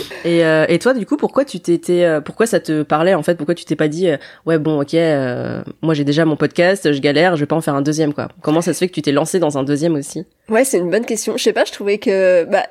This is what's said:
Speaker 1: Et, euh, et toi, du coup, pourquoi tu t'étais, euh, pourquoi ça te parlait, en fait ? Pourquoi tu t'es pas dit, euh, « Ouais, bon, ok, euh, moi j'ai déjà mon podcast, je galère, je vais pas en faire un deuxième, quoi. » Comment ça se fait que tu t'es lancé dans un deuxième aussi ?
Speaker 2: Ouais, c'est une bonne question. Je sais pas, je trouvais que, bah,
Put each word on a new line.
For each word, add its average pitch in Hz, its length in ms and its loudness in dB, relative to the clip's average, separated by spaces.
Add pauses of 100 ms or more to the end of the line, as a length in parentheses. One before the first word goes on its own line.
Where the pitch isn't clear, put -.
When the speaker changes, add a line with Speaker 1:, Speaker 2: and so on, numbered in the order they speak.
(260)
Speaker 1:
Et, 170 180 4
euh, 156 240 4
et 170 120 2
toi, 254 140 2
du 226 120 -2
coup, 294 100 -2
pourquoi 269 300 0
tu 175 160 -10
t'étais, 175 420 0
euh, 160 160 2
pourquoi - 260 -2
ça 190 140 0
te 156 220 -2
parlait, 160 320 2
en 151 100 0
fait ? 175 120 0
Pourquoi 165 200 -2
tu - 80 -10
t'es 151 140 -4
pas 156 100 0
dit, 165 220 0
euh, « 143 80 0 (280)
Ouais, 160 120 2
bon, 151 240 0
ok, 147 140 -4
euh, 127 640 0 (200)
moi 160 120 2
j'ai 147 100 0
déjà 143 220 2
mon 151 100 2
podcast, 175 560 0
je 143 80 0
galère, 147 380 2
je 147 40 -4
vais 143 40 0
pas 151 100 -2
en 160 60 0
faire 147 140 -2
un 139 60 0
deuxième, 151 320 0
quoi. » 127 140 -8 (140)
Comment 151 180 2
ça 170 140 0
se - 60 -6
fait 180 100 0
que - 40 -14
tu 156 80 -4
t'es 143 120 0
lancé 151 260 0
dans 147 180 0
un 131 60 -2
deuxième 147 320 0
aussi ? 147 300 -8 (240)
Speaker 2:
Ouais, 226 160 2
c'est 233 120 0
une 175 120 0
bonne 220 160 0
question. 220 320 -4
Je - 60 -6
sais 214 100 2
pas, 240 100 0
je - 80 -2
trouvais 202 280 -4
que, 190 440 2
bah, 185 280 0